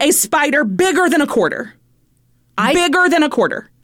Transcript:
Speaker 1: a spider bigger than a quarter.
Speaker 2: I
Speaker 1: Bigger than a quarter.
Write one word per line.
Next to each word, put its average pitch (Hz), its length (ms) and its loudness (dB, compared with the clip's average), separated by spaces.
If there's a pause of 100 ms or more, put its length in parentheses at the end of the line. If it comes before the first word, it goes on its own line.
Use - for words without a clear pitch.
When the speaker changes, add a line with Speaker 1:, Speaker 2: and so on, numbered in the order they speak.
Speaker 1:
a 294 100 2
spider 294 540 0
bigger 349 420 0
than 311 140 0
a 285 60 -2
quarter. - 480 -4 (840)
Speaker 2:
I 226 160 0
Speaker 1:
Bigger 349 340 2
than 311 160 2
a 302 60 0
quarter. - 400 -4 (140)